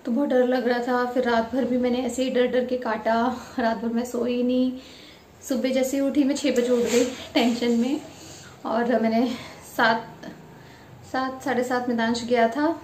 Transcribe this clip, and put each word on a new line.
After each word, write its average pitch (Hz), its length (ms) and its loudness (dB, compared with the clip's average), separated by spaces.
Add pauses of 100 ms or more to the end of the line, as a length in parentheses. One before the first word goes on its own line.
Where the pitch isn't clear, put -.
तो 247 60 -2
बहुत 285 180 2
डर 254 180 4
लग 254 200 2
रहा 240 120 2
था। 247 340 0
फिर 262 100 0
रात 226 300 0
भर 254 120 0
भी 247 120 0
मैंने 247 280 0
ऐसे 247 180 -2
ही 262 60 0
डर 247 180 2
डर 240 180 0
के 247 120 -2
काटा, 220 380 -2 (440)
रात 226 180 0
भर 233 120 -4
मैं 233 160 -2
सोई 247 380 -2
नहीं। 254 280 2 (800)
सुबह 254 240 0
जैसे 262 240 0
ही 277 60 2
उठी 277 200 2
मैं 285 120 2
छः 254 200 0
बजे 240 160 2
उठ 240 120 4
गई 240 200 4 (300)
tension 240 460 2
में, 269 200 0 (640)
और 226 360 2
मैंने 226 240 2 (520)
सात, 233 280 4 (1080)
सात, 262 300 -4
साढ़े 247 200 0
सात 247 260 -2
मितांश 233 340 0
गया 233 240 4
था, 294 200 0 (160)